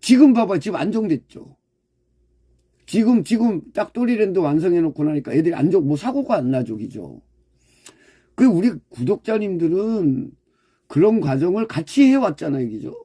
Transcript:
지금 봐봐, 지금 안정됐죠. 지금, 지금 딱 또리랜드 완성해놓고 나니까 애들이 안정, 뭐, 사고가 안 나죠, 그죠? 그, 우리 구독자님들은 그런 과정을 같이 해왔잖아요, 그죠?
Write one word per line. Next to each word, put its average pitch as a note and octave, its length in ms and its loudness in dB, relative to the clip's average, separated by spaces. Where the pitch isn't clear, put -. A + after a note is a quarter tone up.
지금 C4 320 6
봐봐, G#3 260 2
지금 F#3 180 -6
안정됐죠. F#3 800 -6
지금, A3 380 2
지금 A3 380 0
딱 - 200 -6
또리랜드 G#3+ 460 0
완성해놓고 D#3+ 680 0
나니까 D3 280 -2
애들이 D#3+ 220 2
안정, E3 320 2
뭐, D3 100 0
사고가 B3+ 400 -4
안 B2+ 140 -2
나죠, A#2+ 260 -4
그죠? F2 460 -14
그, - 100 2
우리 A3 280 4
구독자님들은 F#3 1400 -2
그런 G#3+ 320 2
과정을 E3+ 460 -2
같이 - 380 0
해왔잖아요, D#3+ 680 0
그죠? - 240 -12